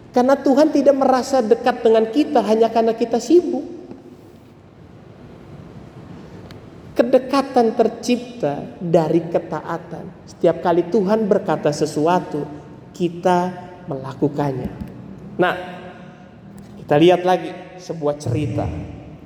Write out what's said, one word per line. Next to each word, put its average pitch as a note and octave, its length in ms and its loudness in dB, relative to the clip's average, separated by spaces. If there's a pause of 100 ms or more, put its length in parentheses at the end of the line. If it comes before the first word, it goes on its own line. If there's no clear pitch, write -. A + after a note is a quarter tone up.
(120)
Karena B3+ 240 4
Tuhan C#4 320 4
tidak C#4 320 4
merasa C4 400 2
dekat A#3 400 2
dengan A3 320 4
kita C#4+ 320 2
hanya A3 240 4
karena A3+ 240 2
kita A#3+ 320 -2
sibuk. D#4 600 2 (3000)
Kedekatan B3 800 2
tercipta - 1040 -2
dari E3 480 2
ketaatan. E3 880 -8 (160)
Setiap - 320 0
kali E3+ 320 2
Tuhan G#3+ 320 2
berkata D#3+ 480 0
sesuatu, D#3 720 0 (480)
kita F3 560 0 (400)
melakukannya. C3+ 800 -2 (720)
Nah, F3+ 140 2 (1200)
kita - 240 -2
lihat F3+ 240 6
lagi E3+ 240 2 (320)
sebuah D3 400 -6
cerita. A#2 480 -4 (560)